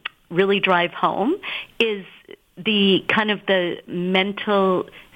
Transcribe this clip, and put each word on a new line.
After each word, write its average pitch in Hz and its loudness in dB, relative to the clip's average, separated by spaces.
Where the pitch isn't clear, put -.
really 196 0
drive 175 2
home 196 0
is 208 -2
the 196 2
kind 214 0
of 202 -4
the 180 0
mental 190 0